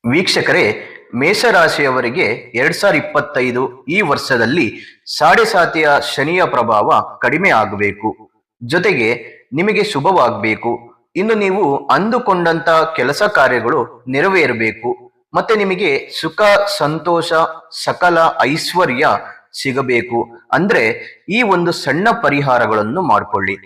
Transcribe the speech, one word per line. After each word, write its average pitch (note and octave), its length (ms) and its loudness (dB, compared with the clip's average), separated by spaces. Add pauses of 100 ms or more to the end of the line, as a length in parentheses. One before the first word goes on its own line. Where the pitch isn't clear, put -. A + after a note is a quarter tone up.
(120)
ವೀಕ್ಷಕರೇ, E3+ 540 2 (480)
ಮೇಷರಾಶಿಯವರಿಗೆ D3 1120 2 (280)
ಎರಡ್ D3 200 0
ಸಾವಿರದ F3+ 280 2
ಇಪ್ಪತ್ತೈದು B2+ 840 -4
ಈ F#3 120 0
ವರ್ಷದಲ್ಲಿ C3+ 640 0 (520)
ಸಾಡೆ F#3+ 260 4
ಸಾತಿಯ D#3+ 440 2 (260)
ಶನಿಯ E3 300 0
ಪ್ರಭಾವ A#2 800 0
ಕಡಿಮೆ D#3 280 0
ಆಗಬೇಕು. G#2 580 0 (540)
ಜೊತೆಗೆ C3+ 460 0 (440)
ನಿಮಗೆ G3 320 0
ಶುಭವಾಗಬೇಕು. A#2 880 0 (440)
ಇನ್ನು A3 180 0
ನೀವು G3 300 0 (220)
ಅಂದುಕೊಂಡಂತ F3 800 0 (280)
ಕೆಲಸ C3+ 260 0
ಕಾರ್ಯಗಳು B2+ 840 0
ನೆರವೇರಬೇಕು. C3 840 0 (440)
ಮತ್ತೆ F3+ 220 0
ನಿಮಗೆ F#3+ 340 -2 (300)
ಸುಖ, D#3+ 220 -4 (360)
ಸಂತೋಷ, D#3+ 540 0 (520)
ಸಕಲ F3 340 2 (220)
ಐಶ್ವರ್ಯ D3 680 0 (460)
ಸಿಗಬೇಕು. B2 680 -2 (340)
ಅಂದ್ರೆ D#3+ 320 2 (440)
ಈ A3+ 140 0
ಒಂದು F3 300 0
ಸಣ್ಣ E3 360 -2 (140)
ಪರಿಹಾರಗಳನ್ನು B2+ 800 0
ಮಾಡ್ಕೊಳ್ಳಿ. G2 640 0